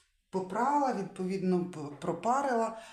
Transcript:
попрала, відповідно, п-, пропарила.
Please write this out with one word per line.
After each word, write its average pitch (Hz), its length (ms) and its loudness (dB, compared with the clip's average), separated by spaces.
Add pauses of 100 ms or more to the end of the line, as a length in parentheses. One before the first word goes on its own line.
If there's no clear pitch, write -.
(320)
попрала, 233 600 2
відповідно, 185 720 0
п-, 147 360 -8
пропарила. 226 800 0 (140)